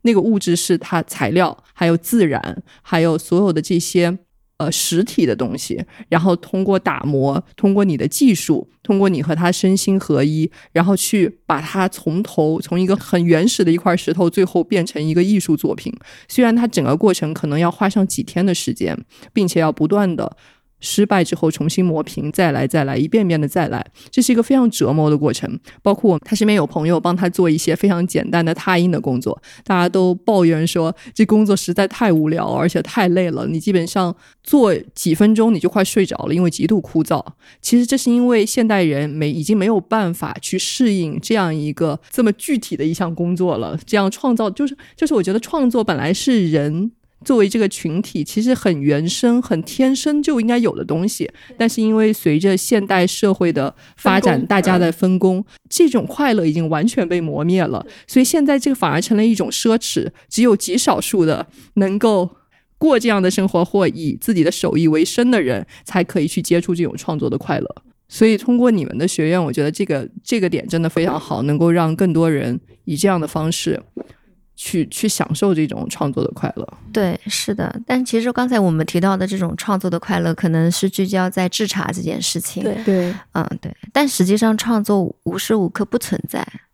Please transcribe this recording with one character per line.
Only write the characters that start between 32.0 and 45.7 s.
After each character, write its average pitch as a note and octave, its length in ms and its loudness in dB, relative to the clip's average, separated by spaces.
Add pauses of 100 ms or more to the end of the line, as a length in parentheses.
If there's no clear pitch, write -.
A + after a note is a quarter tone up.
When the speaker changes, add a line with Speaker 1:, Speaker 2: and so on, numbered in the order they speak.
Speaker 1:
无 D#3 160 2
聊， E3 240 -2
而 C#3 160 0
且 E3 140 -2
太 F#3+ 260 0
累 F3 220 2
了， - 160 -4
你 D#3+ 120 -4
基 G3 140 0
本 E3+ 140 2
上 F3+ 280 -2 (280)
做 A3+ 320 4 (200)
几 D#3+ 200 0
分 G#3+ 200 4
钟 A3+ 200 4
你 E3+ 40 0
就 F3 100 0
快 G3 140 0
睡 G3 220 2
着 - 120 -4 (100)
了， D#3 80 -2
因 F3+ 80 2
为 F3 80 2
极 - 160 -2
度 G#3 140 2
枯 - 220 -2
燥。 D3+ 220 -2 (380)
其 A#3+ 160 4
实 B3 80 4
这 C4+ 100 0
是 B3 140 0
因 B3 160 4
为 A#3 180 4
现 A3+ 220 0
代 G3+ 160 2
人 D3 260 0
没， D3+ 220 -2
已 D#3 120 -4
经 G#3+ 140 2
没 G3 100 2
有 G#3+ 140 2
办 G3+ 320 -2
法 - 300 -8
去 - 160 -4
适 - 340 0
应 E3 280 -2
这 A3+ 160 -2
样 E3+ 180 0
一 D3+ 180 -4
个 D3+ 280 -2 (100)
这 B3 140 0
么 G#3 80 4
具 C4 260 -2
体 - 180 -6
的 D3 80 -4
一 D#3+ 80 0
项 E3+ 220 -4
工 F3 220 -2
作 F3 220 0
了， A2 280 -6
这 G#3+ 100 0
样 G3 140 2
创 B3 240 -2
造， A3 160 0
就 C#4+ 160 -4
是， C#4 100 -8 (200)
就 D#4+ 100 -2
是 D4+ 80 0
我 G3+ 80 2
觉 F#3+ 100 -2
得 G#3+ 60 0
创 C4 320 0